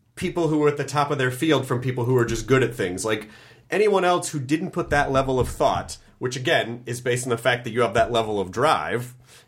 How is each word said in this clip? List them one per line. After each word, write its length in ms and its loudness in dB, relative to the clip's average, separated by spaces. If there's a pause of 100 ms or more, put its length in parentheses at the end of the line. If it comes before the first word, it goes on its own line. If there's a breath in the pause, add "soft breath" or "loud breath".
(160)
people 320 -2
who 160 2
are 60 4
at 80 0
the 80 -4
top 260 0
of 60 -2
their 120 0
field 360 2
from 160 -2
people 240 -4
who 100 2
are 80 4
just 240 -4
good 160 4
at 100 0
things. 300 -4
Like, 240 -2 (420 loud breath)
anyone 360 2
else 240 2
who 100 -6
didn't 320 -2
put 200 -4
that 200 2
level 260 2
of 120 0
thought, 480 0 (220 soft breath)
which 180 -4
again 480 -2
is 160 -8
based 240 -2
on 60 -2
the 60 0
fact 280 0
that 60 -8
you 100 0
have 140 2
that 180 2
level 260 0
of 100 -4
drive 640 0 (340 soft breath)